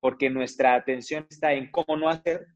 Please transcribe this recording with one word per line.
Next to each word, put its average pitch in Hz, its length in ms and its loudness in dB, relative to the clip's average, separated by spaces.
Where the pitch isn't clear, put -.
porque 131 280 2
nuestra 131 460 2
atención 131 540 -4
está 151 240 0
en 135 180 -6
cómo 156 260 -2
no 156 120 0
hacer 165 360 -2